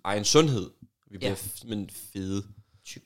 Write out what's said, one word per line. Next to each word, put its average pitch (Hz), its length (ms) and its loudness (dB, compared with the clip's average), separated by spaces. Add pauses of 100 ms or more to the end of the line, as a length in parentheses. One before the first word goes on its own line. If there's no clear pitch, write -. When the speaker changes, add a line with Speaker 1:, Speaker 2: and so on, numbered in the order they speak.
Speaker 1:
egen 104 200 0
sundhed. 143 460 6 (400)
Vi 98 80 -16
bliver 101 120 -2
Speaker 2:
Ja. 98 60 -2
Speaker 1:
f-, - 220 -10
simpelthen 104 320 -6 (220)
fede. 98 320 -4 (400)
Speaker 2:
Tyk, - 220 -16